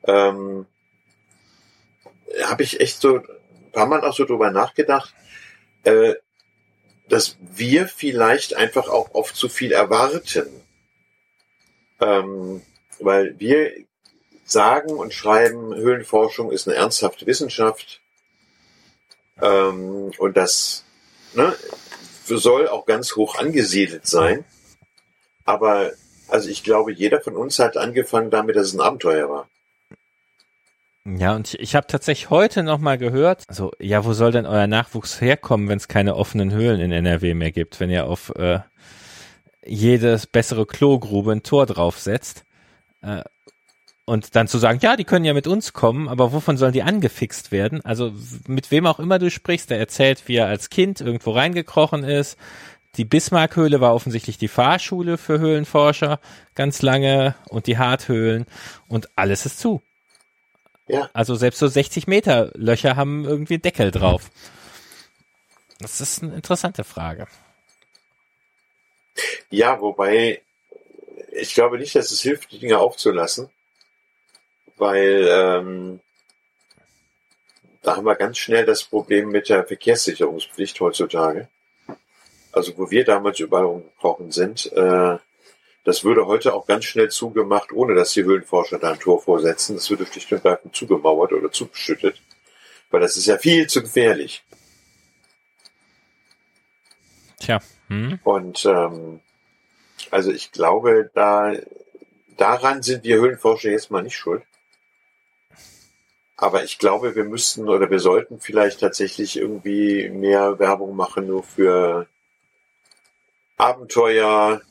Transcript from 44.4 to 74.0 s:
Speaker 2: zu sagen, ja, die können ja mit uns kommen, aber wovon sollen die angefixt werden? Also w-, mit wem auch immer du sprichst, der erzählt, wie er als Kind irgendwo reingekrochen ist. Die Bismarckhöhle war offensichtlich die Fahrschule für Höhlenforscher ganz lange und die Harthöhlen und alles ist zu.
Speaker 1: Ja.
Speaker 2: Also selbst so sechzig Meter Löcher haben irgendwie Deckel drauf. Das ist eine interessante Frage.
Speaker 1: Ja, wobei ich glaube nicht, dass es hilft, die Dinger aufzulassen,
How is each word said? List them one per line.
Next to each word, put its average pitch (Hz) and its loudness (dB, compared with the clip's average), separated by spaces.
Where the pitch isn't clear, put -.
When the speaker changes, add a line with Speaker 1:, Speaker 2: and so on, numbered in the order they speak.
Speaker 2:
zu 120 -2
sagen, 117 4
ja, 226 4
die 190 -4
können 175 2
ja 151 2
mit 143 -2
uns 202 -2
kommen, 131 0
aber 123 2
wovon 151 0
sollen 127 2
die 127 0
angefixt 165 -2
werden? 104 -2
Also 117 -4
w-, 120 -16
mit 131 -4
wem 156 4
auch 160 0
immer 180 0
du 180 0
sprichst, - -6
der 113 -2
erzählt, 135 0
wie 123 0
er 117 4
als 101 -6
Kind 190 0
irgendwo 117 -4
reingekrochen 156 0
ist. 143 -2
Die 117 -2
Bismarckhöhle 160 2
war 120 6
offensichtlich 117 -6
die 110 -4
Fahrschule 170 0
für 151 -2
Höhlenforscher 151 2
ganz 139 -2
lange 135 2
und - -6
die 117 0
Harthöhlen 117 0
und 110 -4
alles 98 0
ist - -12
zu. 220 -2
Speaker 1:
Ja. 135 -2
Speaker 2:
Also 120 -2
selbst 123 0
so 151 2
sechzig 139 -2
Meter 190 2
Löcher 117 0
haben 143 -2
irgendwie 151 -4
Deckel 123 0
drauf. 92 0
Das - -12
ist - -6
eine 160 -10
interessante 175 -4
Frage. 82 -10
Speaker 1:
Ja, 117 0
wobei 104 0
ich - -10
glaube 120 2
nicht, 143 -4
dass 120 0
es 107 -4
hilft, 143 -4
die - -20
Dinger 110 2
aufzulassen, 98 0